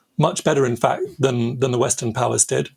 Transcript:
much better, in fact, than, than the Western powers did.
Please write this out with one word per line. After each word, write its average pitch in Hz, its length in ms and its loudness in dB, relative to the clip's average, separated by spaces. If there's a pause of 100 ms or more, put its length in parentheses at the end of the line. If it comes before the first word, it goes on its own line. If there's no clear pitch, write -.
(180)
much 170 260 0
better, 143 220 2
in 120 100 0
fact, 135 280 0 (160)
than, 123 400 0
than 131 120 0
the 123 60 0
Western 120 360 -2
powers 123 320 0
did. 135 320 -2